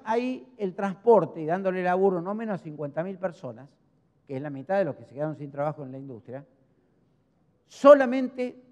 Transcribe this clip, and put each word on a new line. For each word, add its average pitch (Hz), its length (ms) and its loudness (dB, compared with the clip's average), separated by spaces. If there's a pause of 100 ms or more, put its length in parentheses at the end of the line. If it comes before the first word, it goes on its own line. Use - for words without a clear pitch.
ahí 247 540 -4
el 190 180 -6
transporte 190 680 4
y 156 40 -6
dándole 185 360 -2
laburo 185 400 2
no 190 140 -6
menos 220 200 -6
a - 80 -10
cincuenta 151 400 -8
mil 190 140 -10
personas, 143 520 -10 (560)
que 139 100 -10
es 131 60 -6
la 147 80 -8
mitad 139 280 -4
de 196 60 4
los 143 120 -4
que 113 100 -20
se - 80 -20
quedaron 151 240 -6
sin 143 140 -12
trabajo 147 320 -4
en 131 100 -12
la 135 40 -12
industria, 135 480 -14 (1200)
solamente 254 960 4 (100)